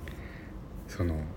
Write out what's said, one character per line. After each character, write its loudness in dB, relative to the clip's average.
そ 2
の、 6